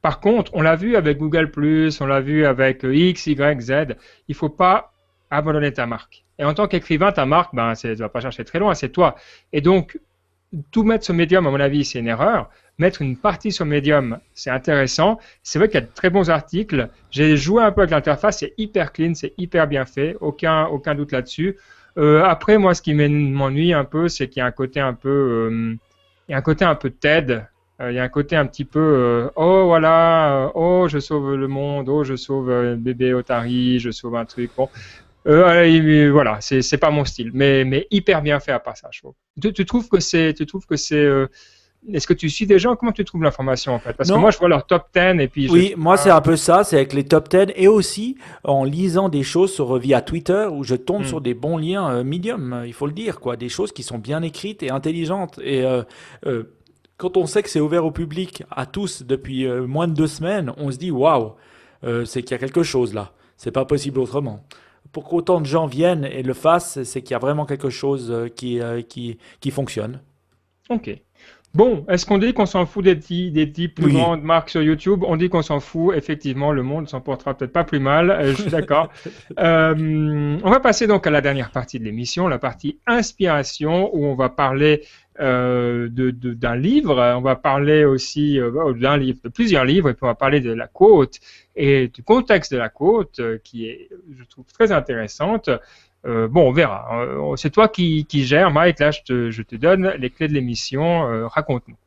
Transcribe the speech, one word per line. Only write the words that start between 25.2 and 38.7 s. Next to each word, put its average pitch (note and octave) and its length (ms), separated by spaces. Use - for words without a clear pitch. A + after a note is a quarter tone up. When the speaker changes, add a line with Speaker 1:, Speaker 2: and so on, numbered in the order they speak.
Speaker 1:
il - 20
y C#3 40
a - 20
un C3+ 40
côté D3+ 220
un E3 120
peu C3 160
ted. C#3+ 500
Euh, B2 100
il B2 40
y B2+ 40
a B2+ 40
un B2+ 60
côté D3 280
un D3 80
petit C3+ 200
peu, - 140
euh, « B2 560
Oh, F#3 300
voilà, D#3+ 800
euh, D3 100
oh, F3+ 320
je D3 120
sauve C#3 360
le C3+ 140
monde, C#3 400
oh, D3 160
je C3 100
sauve, C3 340
euh, B2 280
bébé B2+ 360
Otari, B2 640
je A#2 120
sauve A#2+ 240
un A#2 100
truc. » A#2+ 320
Bon. C3 120
Euh, E3+ 380
euh, D#3 460
voilà, A#2+ 280
c'est, C3 220
c'est - 160
pas D#3+ 120
mon D3 140
style, A#2 300
mais, C3+ 320
mais C3+ 260
hyper F#3+ 300
bien D3 180
fait C#3 140
à A#2 60
part - 180